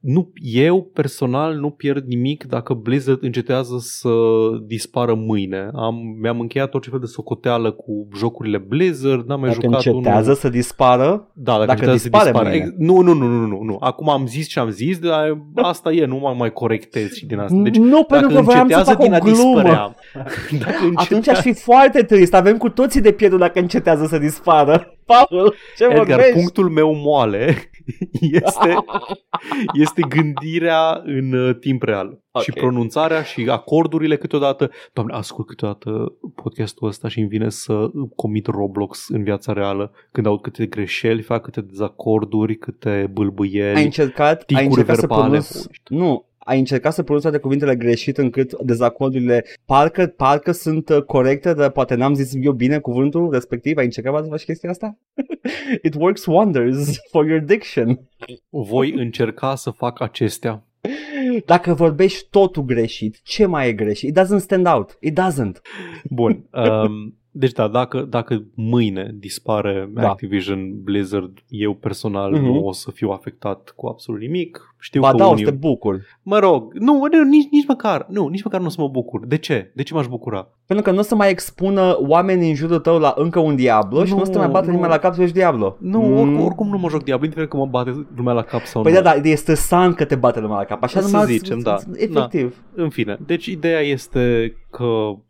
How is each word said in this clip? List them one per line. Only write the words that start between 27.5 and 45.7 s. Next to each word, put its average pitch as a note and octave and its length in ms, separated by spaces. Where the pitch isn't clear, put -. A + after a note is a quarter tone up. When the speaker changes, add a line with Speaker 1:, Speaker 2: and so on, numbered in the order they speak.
Speaker 1:
<laughs> - 300
este, E3+ 540
Speaker 2:
<laughs> - 540
Speaker 1:
este D3+ 260
gândirea D#3+ 960
în, C3+ 280
uh, B2+ 260
timp C3 240
real. G2 380
Speaker 2:
Ok. A#2+ 120
Speaker 1:
Și - 100
pronunțarea C3+ 680
și A#2+ 280
acordurile D#3 640
câteodată. C#3 540
Doamne, A#2 220
ascult A2 320
câteodată A2 640
podcastul A2 540
ăsta G#2 200
și G#2+ 120
îmi G#2+ 80
vine G#2+ 200
să G#2+ 420
comit G#2+ 300
Roblox G2 600
în A#2 140
viața G2+ 300
reală. G2+ 400
Când G#2+ 140
aud G#2 140
câte - 260
greșeli A2 560
fac, A#2 200
câte A#2 180
dezacorduri, G#2+ 960
câte G2+ 560
bâlbâieli, G2+ 640
Speaker 2:
Ai D3+ 80
încercat, D3 440
ai - 80
Speaker 1:
ticuri C#3 200
Speaker 2:
încercat B2 300
să A2+ 100
Speaker 1:
verbale. A2 160
Speaker 2:
pronunți, D3 460